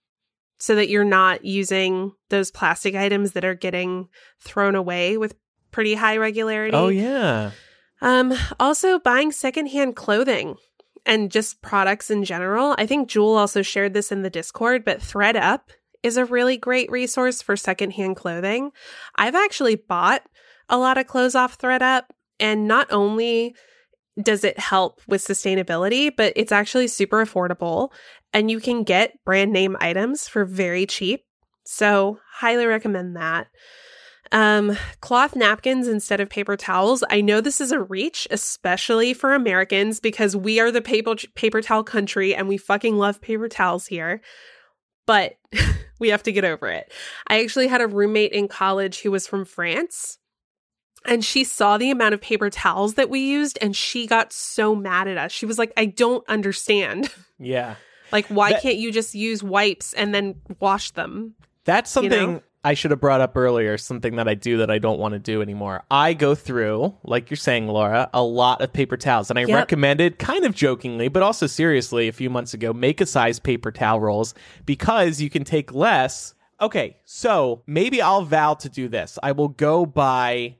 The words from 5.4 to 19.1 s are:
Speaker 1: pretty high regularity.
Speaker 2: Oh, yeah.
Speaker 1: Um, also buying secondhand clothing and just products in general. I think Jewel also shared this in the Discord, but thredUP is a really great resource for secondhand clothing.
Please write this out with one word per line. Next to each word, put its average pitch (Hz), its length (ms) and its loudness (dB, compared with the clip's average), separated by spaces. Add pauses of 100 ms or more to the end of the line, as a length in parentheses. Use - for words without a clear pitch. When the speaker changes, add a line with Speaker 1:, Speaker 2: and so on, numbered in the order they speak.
Speaker 1:
pretty 214 240 0
high 214 220 2
regularity. 220 600 -2
Speaker 2:
Oh, 175 100 4
yeah. 190 640 0 (500)
Speaker 1:
Um, 254 320 4 (260)
also 359 400 2
buying 269 320 2
secondhand 277 640 -2
clothing 214 600 0 (500)
and 214 260 2
just - 300 -2
products 196 480 0
in 208 140 0
general. 196 540 -2
I 214 80 -2
think 254 240 -2
Jewel 214 260 4
also 202 260 2
shared 196 320 -2
this 208 180 -2
in 196 100 -4
the 190 80 -6
Discord, 226 560 -2
but 196 140 -2
thredUP 226 600 0 (440)
is 233 140 0
a 254 80 2
really 247 320 0
great 247 340 -2
resource 247 500 -2
for 202 160 -2
secondhand 190 580 -4
clothing. 196 560 -4 (440)